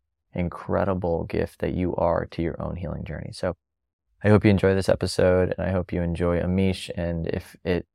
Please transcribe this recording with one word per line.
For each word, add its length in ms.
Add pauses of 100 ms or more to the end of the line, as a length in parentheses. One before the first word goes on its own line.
(340)
incredible 920
gift 340
that 140
you 220
are 300
to 160
your 200
own 160
healing 260
journey. 280
So 240 (680)
I 60
hope 140
you 60
enjoy 240
this 160
episode, 680
and 100
I 40
hope 200
you 100
enjoy 380
Amish. 560
And 320
if 360
it 320